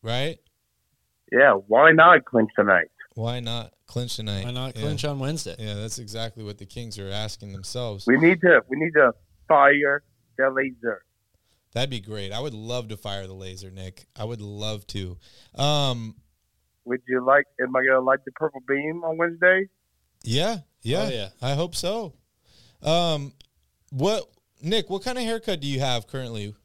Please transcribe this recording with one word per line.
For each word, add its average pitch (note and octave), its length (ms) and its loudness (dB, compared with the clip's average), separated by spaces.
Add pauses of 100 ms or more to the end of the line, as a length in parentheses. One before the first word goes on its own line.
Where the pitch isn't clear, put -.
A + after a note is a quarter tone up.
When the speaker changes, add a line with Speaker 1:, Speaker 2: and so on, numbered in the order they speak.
Speaker 1:
right? B2+ 360 -4 (920)
Speaker 2:
Yeah, C3 220 8
why G#2+ 400 6
not D#3+ 320 8
clinch A2 320 2
tonight? G2 320 4 (260)
Speaker 1:
Why A#2 260 -6
not A#2 320 -8 (140)
clinch A#2+ 300 -6
tonight? G2+ 280 -6
Speaker 3:
Why A#2+ 60 -6
not B2+ 260 -8
Speaker 1:
Yeah. C#3+ 60 -8
Speaker 3:
clinch D3 220 -4
on D3 140 -4
Wednesday? C3+ 400 -6
Speaker 1:
Yeah, G#2+ 160 -6
that's G#2+ 240 -8
exactly A2+ 460 -10
what G2+ 140 -10
the G2+ 80 -18
Kings A2+ 320 -14
are G2 120 -10
asking G#2 420 -8
themselves. G#2 540 -8
Speaker 2:
We B2 120 4
need E3 240 4
to, E3+ 260 6
we C3 100 -6
need D#3+ 160 -2
to C3+ 180 6 (360)
fire C#3+ 540 4 (360)
the C3+ 120 2
laser. B2 520 -6 (720)
Speaker 1:
That'd C3 180 -2
be B2 100 -8
great. G2+ 320 -10
I A2 80 -8
would C#3 140 -10
love A2+ 340 -8
to G#2+ 80 -12
fire G2 300 -10
the F#2+ 80 -14
laser, F#2+ 360 -14
Nick. F#2 360 -14 (100)
I G#2+ 80 -8
would A2+ 160 -8
love G#2 480 -8
to. F2+ 300 -8 (360)
Um, C3 640 -2 (680)
Speaker 2:
Would B2 240 -4
you B2+ 160 0
like, C#3 220 4 (140)
am B2+ 160 -4
I C3 120 0
gonna C3 160 4
light C3+ 200 2
the C3+ 80 -14
purple D#3 360 -6
beam D3+ 360 -4
on D#3+ 120 -4
Wednesday? F3 520 2 (540)
Speaker 1:
Yeah, F3 360 -2 (240)
yeah. D3+ 240 -2
Speaker 3:
Oh, G3+ 40 -4
yeah. G#2+ 180 -8 (140)
Speaker 1:
I C3 120 -2
hope E3 200 -4
so. G3 400 -6 (680)
Um, D#3 500 0 (580)
what, F3+ 340 0 (380)
Nick, G3+ 280 0
what F#3+ 140 -6
kind B3 140 -4
of B3 60 -4
haircut A3 360 -4
do C#3 60 -6
you C3+ 140 -2
have B2 260 -2
currently? A2+ 480 -8 (100)